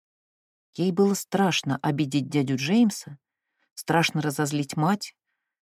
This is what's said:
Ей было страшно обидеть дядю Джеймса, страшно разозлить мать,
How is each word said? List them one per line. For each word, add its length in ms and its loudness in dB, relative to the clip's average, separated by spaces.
Ей 180 0
было 200 4
страшно 680 0
обидеть 480 -2
дядю 260 0
Джеймса, 640 0
страшно 480 0
разозлить 560 -4
мать, 360 -2